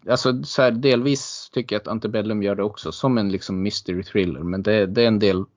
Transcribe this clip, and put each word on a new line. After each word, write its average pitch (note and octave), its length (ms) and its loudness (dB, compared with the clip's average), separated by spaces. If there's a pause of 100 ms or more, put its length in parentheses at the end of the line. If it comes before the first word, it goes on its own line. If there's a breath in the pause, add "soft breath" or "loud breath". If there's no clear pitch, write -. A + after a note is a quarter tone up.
alltså B2+ 340 0
så C#3+ 200 0
här, B2+ 80 6
delvis C3 800 0
tycker B2 240 -2
jag G#2 40 -4
att - 80 -10
Antebellum G#2+ 540 -2
gör G2+ 120 0
det G2 80 -2
också G#2 300 -4
som B2+ 260 2
en G#2 140 0
liksom F#2+ 300 -4
mystery F#2+ 400 -4
thriller, F2 380 -2
men F2+ 220 -4
det, G#2 240 2
det G#2+ 160 0
är A#2 60 4
en A2 100 4
del G2 260 2 (120)